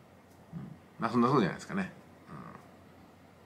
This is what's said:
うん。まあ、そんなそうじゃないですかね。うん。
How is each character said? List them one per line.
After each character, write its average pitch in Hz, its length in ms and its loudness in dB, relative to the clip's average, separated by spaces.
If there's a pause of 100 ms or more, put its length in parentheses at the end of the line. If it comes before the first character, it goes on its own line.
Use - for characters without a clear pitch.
(540)
う - 40 -10
ん。 - 20 -8 (400)
ま 113 80 -2
あ、 110 40 -2
そ 117 60 2
ん 120 40 6
な 120 80 6
そ 139 80 4
う - 20 6
じ 101 60 6
ゃ 78 40 2
な - 40 -4
い - 20 -8
で - 60 -10
す - 60 -14
か 82 80 -6
ね。 95 180 -4 (360)
う 87 40 -16
ん。 76 40 -12 (1080)